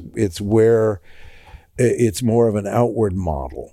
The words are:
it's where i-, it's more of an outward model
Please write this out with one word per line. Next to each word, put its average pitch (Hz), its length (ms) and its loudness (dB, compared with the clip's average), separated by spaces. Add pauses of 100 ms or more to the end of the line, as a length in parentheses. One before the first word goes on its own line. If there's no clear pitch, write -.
(140)
it's 104 260 -2
where 110 600 2 (800)
i-, 123 60 0
it's 113 380 0
more 117 240 2
of 104 100 0
an 104 100 -4
outward 107 480 0
model 73 580 -6